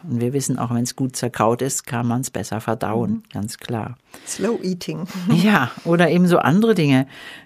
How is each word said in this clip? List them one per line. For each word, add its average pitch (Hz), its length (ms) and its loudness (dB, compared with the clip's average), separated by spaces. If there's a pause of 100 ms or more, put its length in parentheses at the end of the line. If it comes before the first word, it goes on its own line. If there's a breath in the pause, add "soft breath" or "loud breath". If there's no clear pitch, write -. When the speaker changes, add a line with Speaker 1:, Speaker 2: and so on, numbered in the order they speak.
Speaker 1:
Und 120 140 -2
wir 123 120 0
wissen, 135 260 -2
auch 120 120 -4
wenn's 120 240 -2
gut 131 200 -4
zerkaut 120 480 0
ist, - 240 -4
kann 120 200 -2
man's 123 220 -2
besser 107 320 -6
verdauen, 113 500 -2
Speaker 2:
Mhm. 220 120 -6 (100)
Speaker 1:
ganz 104 240 -6
klar. 120 400 -8 (300 loud breath)
Speaker 2:
Slow 214 360 -4
Eating. 180 440 -6 (120)
Speaker 1:
<laughs> 180 120 -2
Ja, 170 400 4 (120)
oder 170 280 4
eben 180 160 4
so 175 100 6
andere 214 380 4
Dinge. 139 320 4 (380 loud breath)